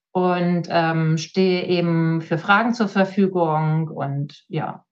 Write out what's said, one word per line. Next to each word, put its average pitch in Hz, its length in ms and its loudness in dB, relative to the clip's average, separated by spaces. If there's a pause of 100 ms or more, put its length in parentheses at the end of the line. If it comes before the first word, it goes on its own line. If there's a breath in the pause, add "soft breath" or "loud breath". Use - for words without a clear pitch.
(120)
und, 175 580 0
ähm, 160 480 2
stehe 180 480 0
eben 165 540 2
für 160 180 -4
Fragen 226 360 2
zur 214 120 0
Verfügung. 165 1000 0
Und 143 580 -6
ja, - 460 -8